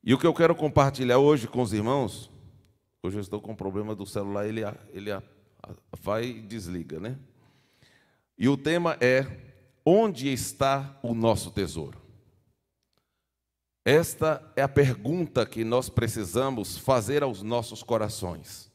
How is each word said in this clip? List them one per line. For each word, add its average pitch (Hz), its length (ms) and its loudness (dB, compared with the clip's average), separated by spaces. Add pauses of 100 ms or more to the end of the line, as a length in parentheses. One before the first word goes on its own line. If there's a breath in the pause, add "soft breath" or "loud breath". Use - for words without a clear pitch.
E 120 100 4
o 139 60 4
que 175 80 4
eu 160 80 4
quero 165 200 4
compartilhar 139 600 2
hoje 139 300 6
com 123 160 -2
os 104 100 -2
irmãos, 110 560 -2 (720)
hoje 95 160 -6
eu 104 40 -6
estou 101 200 -8
com 107 120 -12
um - 20 -10
problema 101 400 -6
do 98 100 -10
celular, 101 400 -4
ele, 110 160 -4 (320)
ele 101 160 -12 (920)
vai 110 260 -4
e 113 160 -10
desliga, 87 580 -10
né? 117 180 -8 (1200 soft breath)
E 117 100 2
o 143 80 4
tema 160 460 0
é: 127 240 4 (580)
onde 165 480 4
está 139 680 -2
o 117 140 -4
nosso 110 340 2
tesouro? 80 500 -6 (1800)
Esta 156 720 2
é 135 60 0
a 139 60 2
pergunta 135 760 2
que 110 200 -4
nós 123 260 0
precisamos 113 880 -2
fazer 131 460 2
aos 107 180 -4
nossos 113 400 -4
corações. 107 920 -4